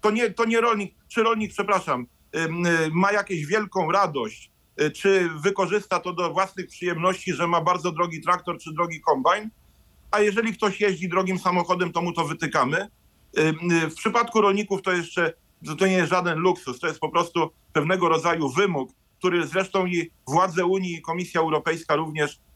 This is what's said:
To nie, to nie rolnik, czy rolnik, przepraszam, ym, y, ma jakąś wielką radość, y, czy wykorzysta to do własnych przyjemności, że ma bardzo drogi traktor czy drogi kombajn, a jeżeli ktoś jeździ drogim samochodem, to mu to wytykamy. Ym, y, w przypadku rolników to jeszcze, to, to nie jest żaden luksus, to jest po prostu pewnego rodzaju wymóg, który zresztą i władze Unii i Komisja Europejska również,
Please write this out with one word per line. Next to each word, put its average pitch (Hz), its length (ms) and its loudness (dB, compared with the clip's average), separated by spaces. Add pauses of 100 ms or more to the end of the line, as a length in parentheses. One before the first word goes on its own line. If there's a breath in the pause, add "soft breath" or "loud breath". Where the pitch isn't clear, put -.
To 214 100 2
nie, 226 200 2
to 233 140 -2
nie 226 160 2
rolnik, 220 340 0 (140)
czy 233 140 0
rolnik, 220 300 0
przepraszam, 170 540 -2 (300)
ym, 165 300 -2
y, 165 260 2
ma 196 200 2
jakąś 196 340 -2
wielką 196 460 0
radość, 147 580 -2 (300)
y, 151 100 2
czy 185 460 2
wykorzysta 185 640 -2
to 180 120 -8
do 165 200 -2
własnych 185 340 -2
przyjemności, 180 680 -2
że 170 140 -2
ma 170 140 2
bardzo 175 320 0
drogi 165 280 -4
traktor 175 380 -2
czy 156 140 -14
drogi 165 280 -4
kombajn, 170 500 0 (600)
a 208 100 2
jeżeli 208 320 2
ktoś 196 280 -2
jeździ 185 280 0
drogim 185 300 0
samochodem, 180 540 0
to 170 100 -2
mu 170 100 -2
to 165 120 -2
wytykamy. 156 640 -2 (500)
Ym, 160 320 0
y, 165 200 2
w 160 40 -16
przypadku 233 460 0
rolników 202 420 2
to 185 100 0
jeszcze, 170 400 -2 (340)
to, 151 100 -8
to 190 100 2
nie 190 60 4
jest 175 180 2
żaden 175 280 0
luksus, 170 420 0
to 170 60 -4
jest 160 140 -4
po 156 80 -4
prostu 170 420 0 (220)
pewnego 170 360 0
rodzaju 160 400 2
wymóg, 147 420 0 (280)
który 175 280 0
zresztą 185 400 0
i 170 240 -2 (180)
władze 175 380 2
Unii 185 280 0
i 160 80 -12
Komisja 170 380 -4
Europejska 160 560 0
również, 151 440 -4 (160)